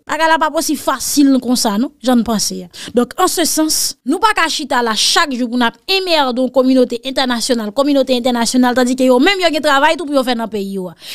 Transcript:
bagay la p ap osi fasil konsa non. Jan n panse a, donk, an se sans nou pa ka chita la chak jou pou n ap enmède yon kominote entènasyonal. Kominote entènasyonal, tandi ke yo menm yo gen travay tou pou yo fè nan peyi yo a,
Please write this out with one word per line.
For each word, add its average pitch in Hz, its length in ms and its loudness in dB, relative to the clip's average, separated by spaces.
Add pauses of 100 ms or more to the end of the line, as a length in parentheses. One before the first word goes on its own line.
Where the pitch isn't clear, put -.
bagay 311 240 -2
la 320 80 2
p 311 80 -2
ap 302 140 -2
osi 311 180 -2
fasil 277 540 0 (100)
konsa 240 300 0 (100)
non. 285 80 -4 (160)
Jan 247 160 2
n 202 60 -2
panse 202 340 -4
a, 175 80 -16 (240)
donk, 247 240 0
an 370 140 2
se 339 180 0
sans 311 300 0 (260)
nou 311 160 -2
pa 427 160 2
ka 339 160 2
chita 262 320 -2
la 226 80 -2
chak 311 400 0
jou 240 160 -2
pou 240 80 -4
n 247 80 2
ap 233 140 -4 (100)
enmède 320 480 0
yon 254 160 0
kominote 254 480 2
entènasyonal. 247 720 -4
Kominote 269 400 2
entènasyonal, 247 640 0
tandi 254 220 2
ke 254 100 4
yo 254 140 6
menm 381 180 2
yo 339 140 2
gen 302 100 -2
travay 294 320 2
tou 339 80 -8
pou 277 140 -2
yo 254 80 0
fè 247 100 0
nan 226 140 -6
peyi 196 260 -6
yo 180 140 -8
a, 160 40 -20 (200)